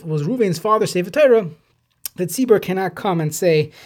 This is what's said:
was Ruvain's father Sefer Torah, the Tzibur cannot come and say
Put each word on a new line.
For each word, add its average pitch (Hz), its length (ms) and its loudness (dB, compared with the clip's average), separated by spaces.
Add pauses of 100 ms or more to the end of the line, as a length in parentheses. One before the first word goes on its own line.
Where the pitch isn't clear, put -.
was 156 200 -4
Ruvain's 196 340 -2
father 214 260 2
Sefer 180 260 -4
Torah, 233 380 4 (680)
the 180 100 -4
Tzibur 220 340 2
cannot 185 360 -4
come 175 240 -2
and 156 120 -2
say 156 380 0 (160)